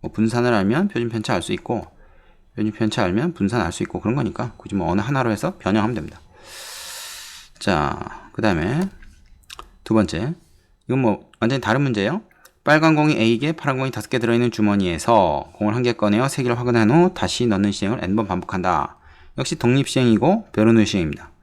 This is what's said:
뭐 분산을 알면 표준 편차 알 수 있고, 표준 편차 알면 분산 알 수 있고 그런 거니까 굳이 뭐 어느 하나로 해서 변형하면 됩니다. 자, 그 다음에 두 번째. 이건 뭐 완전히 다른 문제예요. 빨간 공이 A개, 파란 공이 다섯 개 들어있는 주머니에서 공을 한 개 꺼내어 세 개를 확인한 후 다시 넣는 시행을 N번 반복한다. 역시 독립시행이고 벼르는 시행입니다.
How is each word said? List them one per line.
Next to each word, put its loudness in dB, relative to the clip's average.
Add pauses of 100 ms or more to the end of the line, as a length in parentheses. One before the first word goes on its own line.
뭐 -8
분산을 0
알면 2
표준 -2
편차 -4
알 -2
수 -6
있고, -6 (680)
표준 -2
편차 -2
알면 -2
분산 -2
알 -2
수 -4
있고 -10
그런 -2
거니까 -6
굳이 -12
뭐 -2
어느 0
하나로 -2
해서 -4
변형하면 0
됩니다. -10 (1400)
자, -2
그 -6
다음에 0 (1040)
두 -2
번째. 0 (520)
이건 0
뭐 -2 (100)
완전히 0
다른 2
문제예요. 0 (460)
빨간 6
공이 2
A개, 2
파란 -4
공이 -4
다섯 -8
개 0
들어있는 2
주머니에서 2
공을 -2
한 0
개 2
꺼내어 2
세 -4
개를 -2
확인한 2
후 6
다시 -2
넣는 2
시행을 -4
N번 0
반복한다. -2 (400)
역시 -4
독립시행이고 2
벼르는 6
시행입니다. -4 (120)